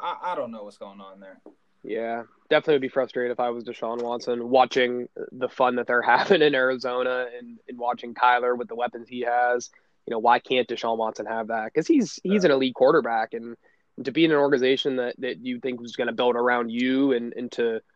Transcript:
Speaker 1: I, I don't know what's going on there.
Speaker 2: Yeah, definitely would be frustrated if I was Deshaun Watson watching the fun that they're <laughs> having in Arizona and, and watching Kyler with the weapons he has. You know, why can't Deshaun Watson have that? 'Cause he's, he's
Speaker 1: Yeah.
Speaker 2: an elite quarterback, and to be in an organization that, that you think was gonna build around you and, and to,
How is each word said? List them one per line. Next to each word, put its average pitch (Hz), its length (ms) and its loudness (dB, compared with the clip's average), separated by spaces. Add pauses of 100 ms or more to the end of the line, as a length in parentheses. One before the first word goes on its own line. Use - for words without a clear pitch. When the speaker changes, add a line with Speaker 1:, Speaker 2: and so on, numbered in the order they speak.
Speaker 1:
I, 170 300 -8
I 180 40 -6
don't 127 160 -8
know 107 120 -14
what's 104 160 -18
going 101 220 -16
on 95 180 -20
there. 95 200 -20 (420)
Speaker 2:
Yeah, 113 420 -6 (260)
definitely 151 260 2
would 135 60 0
be 131 80 -6
frustrated 123 420 -2
if 120 80 -6
I 123 120 -2
was 120 120 -8
Deshaun 120 380 -8
Watson 120 480 -4
watching 123 580 2 (240)
the 127 160 -6
fun 123 280 0
that 120 120 -4
they're 120 140 2
<laughs> - 0 -
having 123 400 4
in 151 140 6
Arizona 127 720 0 (100)
and, 120 200 -18 (120)
and 123 80 -14
watching 123 360 -6
Kyler 123 440 4
with 120 100 -8
the 113 80 -10
weapons 117 320 -6
he 123 140 -10
has. 123 480 0 (360)
You - 60 -8
know, 113 80 -2
why 120 200 4
can't 127 280 0
Deshaun 113 300 -2
Watson 110 300 -4
have 113 200 -6
that? 110 260 -6
'Cause 156 140 0
he's, 269 360 2
he's 190 200 2
Speaker 1:
Yeah. 170 60 6
Speaker 2:
an - 60 6
elite 131 200 0
quarterback, 120 580 2
and 117 220 -12 (480)
to 131 80 -6
be 156 140 4
in 160 60 2
an 151 60 4
organization 135 600 2
that, 123 220 -4
that 123 260 -8
you 123 140 -6
think 123 200 -6
was 117 160 -16
gonna 117 180 -2
build 123 220 2
around 120 340 2
you 131 440 2
and, 117 220 -2
and 120 180 -8
to, 113 260 -2 (160)